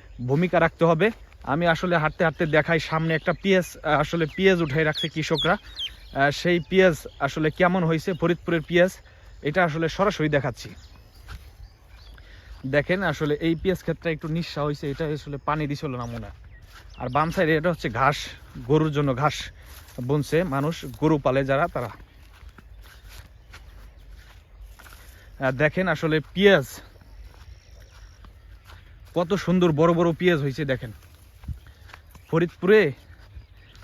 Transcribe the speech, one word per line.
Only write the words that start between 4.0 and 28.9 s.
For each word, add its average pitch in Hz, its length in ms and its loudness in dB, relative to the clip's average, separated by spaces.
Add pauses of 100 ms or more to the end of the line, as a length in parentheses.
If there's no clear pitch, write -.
পেঁয়াজ 185 260 4
উঠাই 156 220 0
রাখছে 151 260 -2
কৃষকরা। 160 440 0
আহ, - 760 -4
সেই 175 280 0 (100)
পেঁয়াজ 185 260 4 (240)
আসলে 156 300 -2
কেমন 180 340 2
হয়েছে, 165 300 0
ফরিদপুরের 165 480 -2
পেঁয়াজ, 175 300 4 (500)
এটা 165 220 0
আসলে 165 260 0
সরাসরি 196 400 0
দেখাচ্ছি। 135 400 -2 (2000)
দেখেন 147 380 0
আসলে 147 380 -2
এই 165 140 0
পেঁয়াজ 175 260 -2
ক্ষেতটা 170 280 -6
একটু 160 180 -6
নিঃসা 156 360 -6
হয়েছে, 147 280 -4
এটা 160 140 -6
আসলে 147 400 -8
পানি 151 220 -2
দিছিল 143 280 -6
না 123 100 -8
মনে 117 220 -10
হয়। - 100 -18 (600)
আর 123 120 -8
বাম 151 220 0
সাইডে 160 240 2
এটা 156 160 0
হচ্ছে 160 180 -4
ঘাস, 131 280 2 (500)
গরুর 156 240 4
জন্য 139 260 0
ঘাস 143 180 0 (680)
বুনছে 147 420 0
মানুষ, 147 420 -4 (160)
গরু 156 160 4
পালে 135 280 0
যারা, 135 220 0
তারা। 120 220 -8 (3500)
আহ, 131 120 0
দেখেন 151 360 0
আসলে 156 320 0 (140)
পেঁয়াজ 185 340 6 (2500)